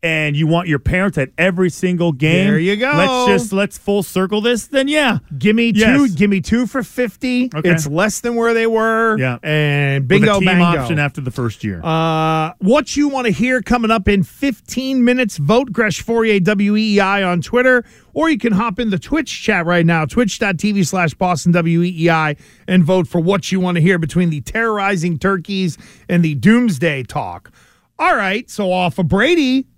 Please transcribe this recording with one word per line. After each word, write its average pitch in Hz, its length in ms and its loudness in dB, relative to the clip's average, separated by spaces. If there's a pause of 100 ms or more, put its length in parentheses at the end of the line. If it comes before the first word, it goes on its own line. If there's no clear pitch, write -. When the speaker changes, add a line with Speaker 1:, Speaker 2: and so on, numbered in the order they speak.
Speaker 1:
and 156 300 -2
you 156 140 0
want 170 180 0
your 147 140 -2
parents 185 360 -2
at 131 220 -2
every 180 320 0
single 175 400 -2
game, 156 380 2
Speaker 2:
There 156 100 2
you 180 160 0
go. 247 220 -2
Speaker 1:
let's 254 320 2
just, 226 240 0
let's 196 260 -2
full 202 240 -2
circle 190 380 -2
this, 233 260 -2
then 269 220 0
yeah. 285 300 2 (200)
Speaker 2:
Give 202 160 2
me 233 180 2
Speaker 1:
Yes. 220 240 4
Speaker 2:
two, 285 200 4
give 202 120 2
me 196 120 0
two 233 260 0
for 262 160 -4
fifty. 247 720 -4
Speaker 1:
Okay. 165 160 0
Speaker 2:
It's 160 160 0
less 175 320 -2
than 240 160 -4
where 233 180 0
they 226 140 0
were. 226 500 0
Speaker 1:
Yeah. 127 280 -2
Speaker 2:
And 143 680 0
Speaker 1:
With 190 60 4
a 208 80 6
Speaker 2:
bingo, 208 160 2
Speaker 1:
team 190 60 0
Speaker 2:
bango. 175 340 2
Speaker 1:
option 139 180 -2
after 147 220 -4
the 127 100 -6
first 120 320 -6
year. 95 220 -6
Speaker 2:
Uh, 160 760 -2
what 240 380 0
you 285 100 0
wanna 262 240 -2
hear 240 320 0
coming 226 300 0
up 214 160 0
in 202 160 2
fifteen 262 800 -4
minutes, 247 320 0
vote 220 360 0
Gresh 214 320 -2
Fauria, 226 380 2
W 202 340 2
E 214 200 0
E - 20 4
I 196 240 2
on 180 180 0
Twitter, 247 440 2 (280)
or 311 160 0
you 294 100 0
can 226 160 0
hop 214 260 -2
in 226 100 -2
the 185 80 -2
Twitch - 440 -6
chat 180 240 0
right 170 200 2
now, 165 180 2
twitch 226 360 -2
dot 196 180 -2
T 208 140 -2
V 202 100 2
slash 175 320 -2
Boston 175 380 0
W 170 280 2
E 175 140 -2 (120)
E 165 40 4
I, 156 240 0 (320)
and 185 160 4
vote 180 240 2
for - 140 -2
what 185 320 -2
you 190 80 -2
wanna 180 180 -2
hear 170 220 2
between 170 300 0
the 147 100 -4
terrorizing 196 760 -2
turkeys 190 640 -2 (300)
and 175 160 2
the 156 100 -2
doomsday 156 720 2
talk. 92 480 -10 (480)
All 339 160 2
right, 208 340 -4
so 185 220 -2
off 180 260 -2
of 180 80 0
Brady 262 600 2 (120)